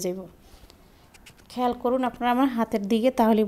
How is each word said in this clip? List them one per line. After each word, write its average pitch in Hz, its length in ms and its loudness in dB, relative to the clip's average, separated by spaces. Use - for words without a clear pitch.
যাইব। 185 180 -6
খেয়াল 247 220 -2
করুন 254 180 0
আপনারা 240 260 -4
আমার 269 200 4
হাতের 226 340 -2
দিকে, 233 200 2
তাহলেই 220 280 4